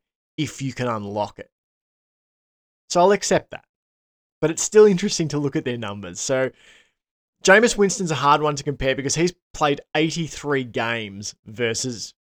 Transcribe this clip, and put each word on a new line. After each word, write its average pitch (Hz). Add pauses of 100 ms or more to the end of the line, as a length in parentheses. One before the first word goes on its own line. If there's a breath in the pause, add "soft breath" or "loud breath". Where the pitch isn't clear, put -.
(380)
if 139
you 135
can 127
unlock 104
it. - (1400)
So 175
I'll 190
accept -
that. - (760)
But 156
it's 165
still 214
interesting 190
to 147
look 143
at 151
their 123
numbers. 101
So 131 (920 soft breath)
Jameis -
Winston's 190
a -
hard 143
one 151
to -
compare 135
because 139
he's 175 (180)
played 143 (120)
eighty-three 151
games 113 (100)
versus 113